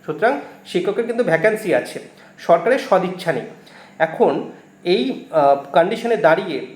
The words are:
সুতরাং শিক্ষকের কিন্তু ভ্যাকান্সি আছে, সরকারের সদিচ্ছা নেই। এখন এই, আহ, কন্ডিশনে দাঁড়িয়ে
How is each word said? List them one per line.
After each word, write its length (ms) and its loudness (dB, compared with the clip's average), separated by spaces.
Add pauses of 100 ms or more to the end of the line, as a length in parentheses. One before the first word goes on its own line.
সুতরাং 340 0 (260)
শিক্ষকের 400 -2
কিন্তু 180 -2
ভ্যাকান্সি 520 0
আছে, 240 -4 (400)
সরকারের 400 2
সদিচ্ছা 540 0
নেই। 100 -6 (560)
এখন 520 0 (320)
এই, 480 -2
আহ, 240 4 (160)
কন্ডিশনে 460 2
দাঁড়িয়ে 480 2 (100)